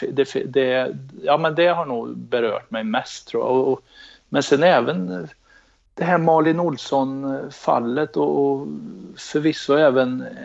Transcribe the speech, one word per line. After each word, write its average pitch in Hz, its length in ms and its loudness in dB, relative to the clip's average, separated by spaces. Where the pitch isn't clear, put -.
det, 135 400 -2
det, 131 440 0
ja, 151 160 2
men 160 160 0
det 170 120 4
har 170 200 0
nog 120 300 -6
berört 117 540 -2
mig 110 140 -6
mest, - 440 -6
tror - 140 -2
jag. 123 100 0
Och, 131 200 2
och, - 80 -2
men 139 140 0
sen 139 200 4
även 120 640 2
det 170 100 -2
här 175 140 2
Malin 160 420 4
Olsson-fallet 135 1600 -2
och, 147 280 2
och 139 240 -2
förvisso 151 580 -2
även, 131 500 4